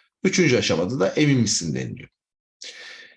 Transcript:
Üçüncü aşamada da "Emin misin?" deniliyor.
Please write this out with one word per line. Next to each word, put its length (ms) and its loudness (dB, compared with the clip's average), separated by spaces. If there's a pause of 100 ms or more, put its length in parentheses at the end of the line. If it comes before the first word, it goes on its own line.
(240)
Üçüncü 340 4
aşamada 420 -2
da 80 2
"Emin 320 2
misin?" 360 -2
deniliyor. 340 -10 (1080)